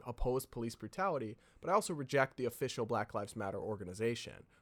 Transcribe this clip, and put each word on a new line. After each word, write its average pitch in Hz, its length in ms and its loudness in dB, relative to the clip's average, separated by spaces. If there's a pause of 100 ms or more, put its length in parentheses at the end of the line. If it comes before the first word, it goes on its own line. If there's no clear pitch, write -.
oppose 123 380 2
police 117 300 -4
brutality, 127 600 -2 (240)
but 160 100 -4
I 180 40 6
also 202 200 4
reject 135 440 2
the 127 80 0
official 120 400 0
Black 107 280 0
Lives 104 220 -2
Matter 98 220 -2
organization, 101 880 -2 (160)